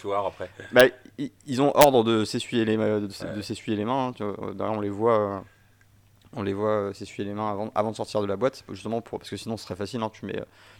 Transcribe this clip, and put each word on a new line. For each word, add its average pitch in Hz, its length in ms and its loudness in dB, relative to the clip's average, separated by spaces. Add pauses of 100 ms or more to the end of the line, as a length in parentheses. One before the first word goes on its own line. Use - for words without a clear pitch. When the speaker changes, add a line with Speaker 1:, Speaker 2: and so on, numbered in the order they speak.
Speaker 1:
voir 101 220 -2
après. 92 240 -6 (240)
Speaker 2:
Bah, 123 140 10 (320)
i-, 143 120 -8 (160)
ils 131 140 0
ont 143 140 4
ordre 131 280 8
de 110 220 4
s'essuyer 117 400 0
les 110 100 2
ma-, 107 240 2
de 104 80 -4
s-, 98 140 -14
Speaker 1:
Ouais. 85 120 -8
Speaker 2:
de 104 80 -8
s'essuyer 107 360 -4
les 104 80 -2
mains, 127 220 -2
hein, 123 60 -8
tu - 100 -10
vois, 101 120 -4 (140)
euh, 98 40 -8
d'ailleurs, 98 220 -4
on 107 60 -4
les 101 80 -2
voit, 107 300 4
euh, 98 200 -2 (960)
on 107 60 -4
les 98 100 -2
voit, 104 160 0 (200)
euh, 98 40 -8
s'essuyer 101 340 -10
les 101 80 -8
mains 107 160 -2
avant, 104 240 -6
avant 107 160 0
de 107 60 -10
sortir 107 240 -2
de 104 60 0
la 98 100 -2
boîte, 127 320 -2
justement 110 320 -6
pour, - 180 -10
parce - 100 -18
que 101 80 -8
sinon 110 200 -8
ce - 60 -16
serait 95 140 -10
facile, 104 240 -6
hein, 110 120 -2
tu - 120 -14
mets, 98 140 -6
euh, - 60 -8 (340)